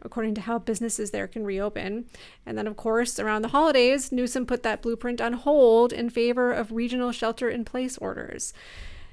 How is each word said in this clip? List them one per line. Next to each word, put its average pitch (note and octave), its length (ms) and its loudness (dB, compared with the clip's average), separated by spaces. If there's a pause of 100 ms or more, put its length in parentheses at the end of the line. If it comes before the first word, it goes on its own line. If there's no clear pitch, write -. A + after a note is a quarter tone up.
according A3 320 -4
to G#3 80 -6
how A#3 160 -2
businesses A3 520 -4
there G3 160 -4
can A3 160 -8
reopen. G3+ 640 -4 (400)
And G#3+ 140 -8
then, G#3+ 80 -4
of G#3 100 -6
course, A#3 420 0
around G#3+ 240 -2
the A#3 60 -2
holidays, C4+ 640 4
Newsom B3 320 -2
put A#3+ 180 -2
that A3 200 -2
blueprint A#3 400 -4
on A#3 100 0
hold A#3+ 600 6
in A#3 180 -2
favor A#3+ 420 2
of A3+ 180 -2
regional A#3+ 420 -2
shelter-in-place A#3+ 840 -4
orders. - 560 -8 (600)